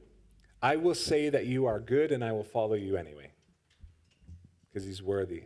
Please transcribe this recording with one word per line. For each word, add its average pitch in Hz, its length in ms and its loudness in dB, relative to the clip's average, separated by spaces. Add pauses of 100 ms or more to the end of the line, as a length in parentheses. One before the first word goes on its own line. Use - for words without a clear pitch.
(600)
I 139 160 4
will 165 180 2
say 151 360 2
that 135 160 2
you 127 200 2
are 107 140 0
good 139 320 2
and 123 100 -2
I 117 100 -2
will 107 120 -2
follow 110 300 0
you 98 220 -2
anyway. 73 360 -8 (1400)
'Cause 98 120 -8
he's 95 180 -10
worthy 92 440 -2